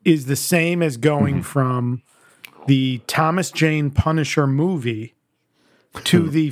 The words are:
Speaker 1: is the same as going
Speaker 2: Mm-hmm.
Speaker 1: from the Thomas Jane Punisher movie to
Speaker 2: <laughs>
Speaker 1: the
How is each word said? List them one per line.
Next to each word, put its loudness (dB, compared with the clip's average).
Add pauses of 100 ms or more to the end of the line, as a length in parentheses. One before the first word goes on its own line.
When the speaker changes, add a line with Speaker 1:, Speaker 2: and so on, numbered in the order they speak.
Speaker 1:
is 2
the -2
same 0
as -2
going 2
Speaker 2:
Mm-hmm. -2
Speaker 1:
from -2 (680)
the 2
Thomas 0
Jane 0
Punisher 0
movie -2 (920)
to 4
Speaker 2:
<laughs> -
Speaker 1:
the 0